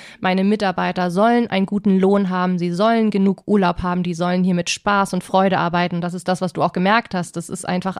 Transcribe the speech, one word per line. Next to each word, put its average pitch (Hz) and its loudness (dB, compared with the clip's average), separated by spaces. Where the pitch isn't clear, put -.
Meine 185 0
Mitarbeiter 185 0
sollen 233 2
einen 190 0
guten 196 2
Lohn 190 2
haben, 180 0
sie 175 -2
sollen 220 2
genug 196 0
Urlaub 185 2
haben, 180 -2
die 180 -4
sollen 180 0
hier 185 2
mit 175 -2
Spaß 196 0
und 180 -2
Freude 190 2
arbeiten. 175 -2
Das 175 -6
ist 180 -10
das, 185 -2
was 180 -4
du 147 -2
auch 165 0
gemerkt 202 0
hast. 175 -6
Das 170 -8
ist - -10
einfach, 185 -4